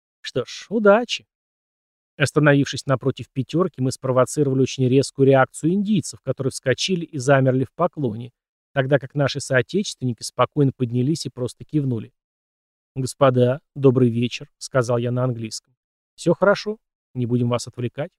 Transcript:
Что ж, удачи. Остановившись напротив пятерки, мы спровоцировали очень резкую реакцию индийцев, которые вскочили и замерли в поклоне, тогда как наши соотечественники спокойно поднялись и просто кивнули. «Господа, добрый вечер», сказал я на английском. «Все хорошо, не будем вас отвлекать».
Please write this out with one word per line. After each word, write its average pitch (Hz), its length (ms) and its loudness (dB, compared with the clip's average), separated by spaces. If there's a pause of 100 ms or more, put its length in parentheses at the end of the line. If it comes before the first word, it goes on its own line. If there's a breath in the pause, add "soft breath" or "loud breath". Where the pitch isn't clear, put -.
(200)
Что - 240 -6
ж, - 240 -18
удачи. 208 580 2 (880)
Остановившись 143 720 2
напротив 131 460 -4
пятерки, 151 480 -4
мы 131 120 0
спровоцировали 131 680 0
очень 127 260 0
резкую 135 380 2
реакцию 135 460 2
индийцев, 196 480 -2
которые 131 300 -6
вскочили 170 540 -4
и 156 140 -10
замерли 131 460 2
в - 80 -12
поклоне, 123 580 -4 (420)
тогда 135 260 2
как - 160 -14
наши 143 260 -2
соотечественники 127 840 -2
спокойно 131 500 0
поднялись 123 540 -2
и 127 40 -12
просто - 340 -10
кивнули. 123 480 -4 (840)
«Господа, 127 680 2 (140)
добрый 127 360 4
вечер», 120 480 -4
сказал 123 400 0
я 120 120 -4
на 123 140 -2
английском. 113 500 -8 (400)
«Все 170 200 0
хорошо, 202 440 0 (360)
не 127 100 -4
будем 120 240 0
вас 120 180 -4
отвлекать». 123 520 -10